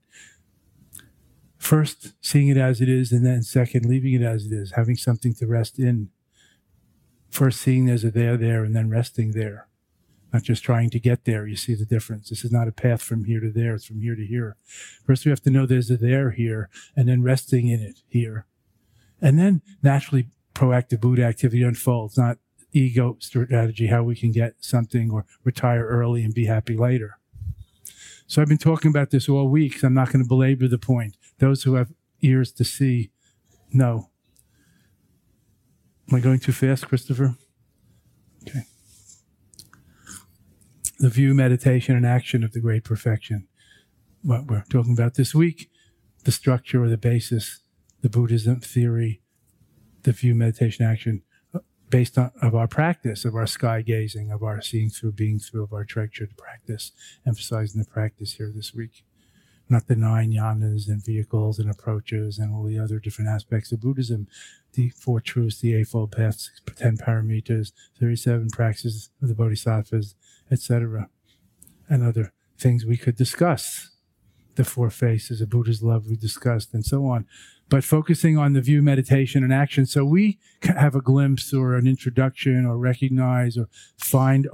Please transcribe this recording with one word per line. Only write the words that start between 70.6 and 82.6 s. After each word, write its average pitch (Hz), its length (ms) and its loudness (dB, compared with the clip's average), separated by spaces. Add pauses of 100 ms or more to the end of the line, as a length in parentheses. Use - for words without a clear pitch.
cetera, 113 500 -2 (760)
and 135 160 2
other 113 300 0 (240)
things 120 300 2
we 120 100 0
could 120 200 -2
discuss. - 720 0 (640)
The 127 100 2
four 120 240 -2
faces 113 540 -2
of 104 80 -4
Buddha's 113 320 0
love 113 240 0
we 113 100 -2
discussed 110 560 -4
and 110 120 -4
so 139 200 -2
on. 120 220 -2 (420)
But 139 160 2
focusing 156 540 2
on 143 160 2
the 131 80 2
view, 147 180 4
meditation, 135 640 2
and 127 80 2
action, 135 320 2
so 139 180 0
we 190 360 2 (260)
c-, - 80 4
have 139 220 4
a 135 80 0
glimpse 135 500 2
or 131 220 0
an 123 120 2
introduction 131 800 0